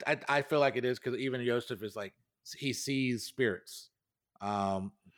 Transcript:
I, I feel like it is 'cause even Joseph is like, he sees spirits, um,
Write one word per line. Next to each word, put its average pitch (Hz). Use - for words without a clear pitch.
I, 151
I 143
feel 147
like 139
it 120
is 123
'cause 123
even 127
Joseph 120
is 107
like, 101
he 135
sees 131
spirits, -
um, 98